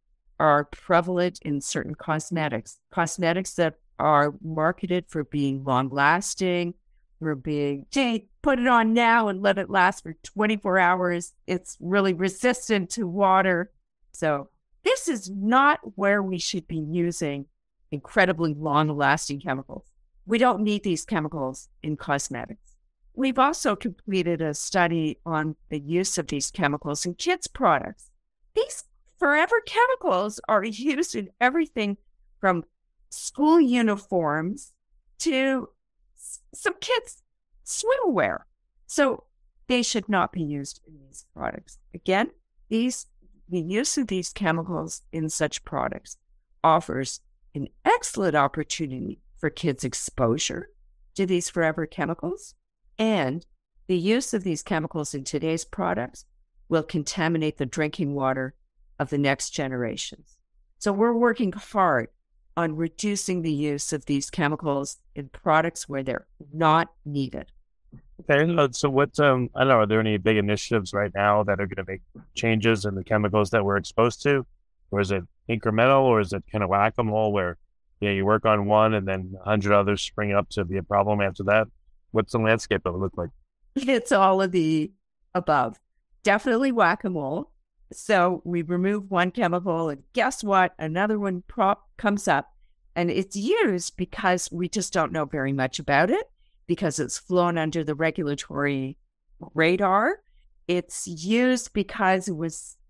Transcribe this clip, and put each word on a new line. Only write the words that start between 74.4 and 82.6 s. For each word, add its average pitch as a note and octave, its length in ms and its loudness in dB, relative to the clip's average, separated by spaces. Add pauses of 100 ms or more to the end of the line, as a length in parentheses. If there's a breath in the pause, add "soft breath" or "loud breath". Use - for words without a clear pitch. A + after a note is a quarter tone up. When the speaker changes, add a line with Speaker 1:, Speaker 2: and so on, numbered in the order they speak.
Speaker 2:
Or G2+ 80 -2
is G2 140 0
it F#2 100 -2 (260)
incremental, A#2+ 540 4
or A#2+ 160 4
is F#2+ 140 0
it G2 180 -6
kind G#2 140 -2
of F2+ 60 -2
whack-a-mole G#2+ 640 2
where, F2+ 240 0 (440)
you G#2 80 0
know, G2 60 2
you G2 100 0
work G#2+ 200 2
on G#2 220 4
one G#2+ 280 4
and G2 120 -2
then F#2+ 340 -6
a F2+ 40 -20
hundred G#2 280 2
others G2+ 300 4
spring G#2 300 -4
up G2+ 180 2
to G2+ 140 -2
be F#2+ 140 -4
a - 40 -4
problem G#2 380 2
after G2 240 -2
that? G#2+ 240 4 (420)
What's G#2+ 220 0
the A#2+ 60 0
landscape A2 480 2